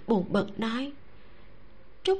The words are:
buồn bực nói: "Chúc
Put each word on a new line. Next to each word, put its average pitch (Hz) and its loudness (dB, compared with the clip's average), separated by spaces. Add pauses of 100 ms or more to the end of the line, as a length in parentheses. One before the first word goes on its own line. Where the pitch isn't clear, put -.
buồn 190 6
bực 202 2
nói: 233 0 (1120)
"Chúc 381 6